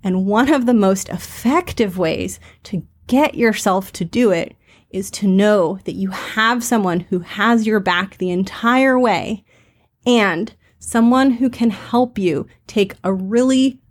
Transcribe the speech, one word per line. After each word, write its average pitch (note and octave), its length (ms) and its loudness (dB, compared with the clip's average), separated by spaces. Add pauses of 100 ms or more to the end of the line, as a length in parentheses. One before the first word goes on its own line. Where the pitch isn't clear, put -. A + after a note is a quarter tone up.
And F#3 240 -2
one A#3+ 260 2
of B3+ 140 2
the B3 80 4
most F#3+ 340 2
effective A#3 880 -4
ways E3+ 400 -4 (260)
to - 220 -8 (200)
get G#3 280 2
yourself F#3+ 580 0
to - 120 -6
do A3 260 2
it - 260 -2 (340)
is F#3+ 200 -8
to - 160 -4
know F#3+ 580 2
that F3 100 -8
you F#3+ 160 -6
have A3+ 520 -2
someone F#3+ 380 0
who F3+ 200 -4
has A3 460 0
your G#3+ 140 2
back F#3 380 -2
the F#3 120 -2
entire B3 680 2
way G#3+ 460 -2 (600)
and G#3 480 2 (240)
someone B3+ 540 2
who A#3+ 180 0
can A#3 200 0
help A#3+ 480 -2
you E3 280 -2 (200)
take G3 360 -2
a F#3+ 100 -2
really B3+ 680 0 (100)